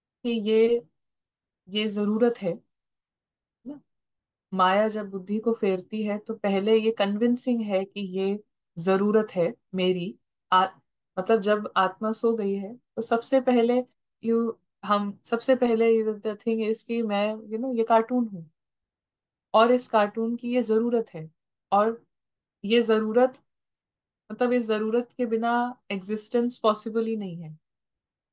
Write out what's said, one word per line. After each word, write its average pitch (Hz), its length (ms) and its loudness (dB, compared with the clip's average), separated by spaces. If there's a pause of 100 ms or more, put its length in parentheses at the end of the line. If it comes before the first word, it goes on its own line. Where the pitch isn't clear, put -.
(240)
कि 240 60 -4
ये, 226 580 2 (800)
ये 214 200 -2
जरूरत 214 480 0
है, 180 160 -4 (1120)
ना? 285 120 -16 (720)
माया 190 360 4
जब 208 200 -8
बुद्धि 196 300 -6
को 226 140 0
फेरती 202 500 -2
है 208 140 -4
तो 220 180 -10
पहले 202 420 0
ये 220 140 0
convincing 233 720 0
है 196 240 -2
कि 202 160 -12 (180)
ये 196 240 -2 (340)
जरूरत 202 540 2
है 175 220 0 (220)
मेरी। 185 400 -2 (360)
आ-, 185 160 4 (520)
मतलब 214 220 2
जब 208 360 0
आत्मा 190 340 0
सो 226 220 0
गई 202 200 -2
है 202 220 -8
तो - 260 -12
सबसे 233 400 2
पहले 247 400 2 (420)
you, 226 300 0 (320)
हम, 202 400 -2
सबसे 233 300 0
पहले 226 480 2
the 214 320 -4
thing 220 340 -2
is 220 140 -2
कि 233 180 -4
मैं, 208 340 0
you 220 220 -10
know, 247 200 -4
ये 226 60 2
cartoon 226 440 2
हूँ 175 240 -12 (1000)
और 233 180 6
इस 247 160 2
cartoon 226 480 0
की 240 200 -6
ये 247 80 2
जरूरत 226 460 0
है, 160 200 -12 (420)
और 220 320 2 (600)
ये 226 180 4
जरूरत, 220 640 2 (880)
मतलब 240 220 0
इस 247 120 0
जरूरत 220 520 -2
के 247 80 -2
बिना 233 560 -2 (100)
existence 214 680 -4
possible 220 480 0
ही 220 100 -4
नहीं 190 220 -8
है। 156 200 -14 (760)